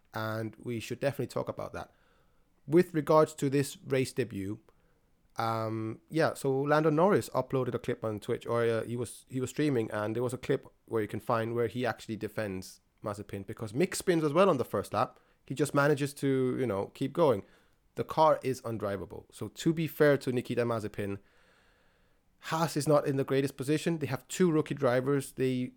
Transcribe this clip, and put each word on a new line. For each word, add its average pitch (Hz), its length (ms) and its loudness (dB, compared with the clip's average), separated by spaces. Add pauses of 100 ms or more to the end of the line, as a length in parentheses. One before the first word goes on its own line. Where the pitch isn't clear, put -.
(140)
and 110 480 -4
we 120 160 -6
should 113 220 -8
definitely 135 260 -2
talk 123 220 -4
about 104 240 -8
that. - 180 -10 (760)
With 175 280 2
regards 156 400 4
to 139 160 -2
this 139 260 0 (100)
race 131 260 0
debut, 104 480 -4 (760)
um, 113 640 -4 (120)
yeah, 151 240 0
so - 160 -2 (100)
Lando 151 300 4
Norris 160 400 4
uploaded 127 440 -2
a 117 40 -2
clip - 260 -4
on 107 160 -4
Twitch, - 260 -4
or, 117 180 0
uh, 113 200 0
he 117 120 -6
was, - 320 -8
he 131 120 -4
was 127 100 -4
streaming, 135 400 0
and 107 240 -2
there 117 80 -2
was 127 120 -2
a 123 40 -8
clip - 300 -2 (160)
where 113 180 -2
you 104 60 -4
can 110 120 -8
find 117 340 -2
where 117 120 0
he 120 200 -4
actually 110 300 -4
defends 98 640 -6 (240)
Mazepin, 101 420 -8
because 110 260 -10
Mick 165 240 -2
spins 170 260 0
as 151 100 0
well 185 180 6
on 147 80 2
the 113 60 0
first - 280 -2
lap. 110 260 0 (280)
He 139 80 -8
just 143 200 -2
manages 143 400 2
to, 131 460 2
you 127 60 0
know, 101 280 -2
keep 131 180 -4
going. 131 300 4 (520)
The 120 100 -4
car 156 380 4
is 131 180 -2
undrivable. 101 720 -6
So 107 160 -10
to - 240 0
be 160 140 0
fair 147 320 6
to 135 120 -4
Nikita 120 340 0
Mazepin, 104 540 -4 (1300)
Haas 165 320 0
is 139 100 0
not 147 200 4
in 135 100 0
the 135 80 0
greatest 135 320 0
position. 151 420 -2
They 147 80 -4
have - 220 -6
two 180 220 4
rookie 151 240 2
drivers. 135 580 2
They 127 440 -2